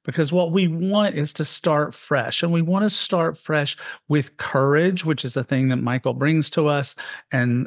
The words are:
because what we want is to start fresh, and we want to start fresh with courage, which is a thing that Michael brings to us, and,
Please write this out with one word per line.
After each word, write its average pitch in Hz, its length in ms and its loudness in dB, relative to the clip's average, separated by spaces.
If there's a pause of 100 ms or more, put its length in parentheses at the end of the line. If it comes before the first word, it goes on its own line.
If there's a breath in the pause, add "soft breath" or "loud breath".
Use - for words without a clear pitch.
because 147 280 -2
what 175 200 2
we 185 160 4
want 190 480 0
is 147 180 -2
to 151 120 -4
start 151 500 0
fresh, 127 480 -2
and 170 80 2
we 170 100 2
want 185 220 0
to 208 80 2
start 165 480 0
fresh 151 360 -2 (320 loud breath)
with 151 300 0
courage, 151 640 2
which 156 220 -2
is 120 100 -6
a 131 80 -2
thing 131 260 2
that 127 80 0
Michael 123 360 -2
brings 147 380 2
to 151 160 2
us, 143 280 0 (360 loud breath)
and, 123 360 2